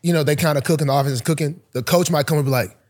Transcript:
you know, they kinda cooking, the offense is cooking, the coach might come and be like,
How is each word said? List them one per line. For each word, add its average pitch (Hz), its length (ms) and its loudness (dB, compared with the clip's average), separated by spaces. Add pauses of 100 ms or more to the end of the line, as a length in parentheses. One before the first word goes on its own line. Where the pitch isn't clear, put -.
you 175 120 0
know, 156 100 2
they 147 120 2
kinda 151 260 0
cooking, 151 260 0
the 135 60 0
offense 139 200 0
is 120 80 -4
cooking, 156 400 -4 (120)
the 127 100 -4
coach 175 280 2
might 147 140 0
come 156 120 0
and 143 80 0
be 135 60 0
like, 120 240 -2 (140)